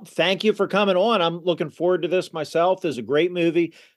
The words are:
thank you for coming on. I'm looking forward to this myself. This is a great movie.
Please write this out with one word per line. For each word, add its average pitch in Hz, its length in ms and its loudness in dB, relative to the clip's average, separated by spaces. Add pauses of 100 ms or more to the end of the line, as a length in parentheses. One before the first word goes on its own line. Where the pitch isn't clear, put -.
thank 180 380 -2
you 214 80 4
for 202 160 -2
coming 196 260 2
on. 202 260 2
I'm 170 200 -2
looking 165 300 -2
forward 175 320 0
to 165 60 -4
this 175 240 -2
myself. 165 500 0
This 165 80 -2
is 120 80 -6
a 120 40 -8
great 151 300 0
movie. 170 420 0 (220)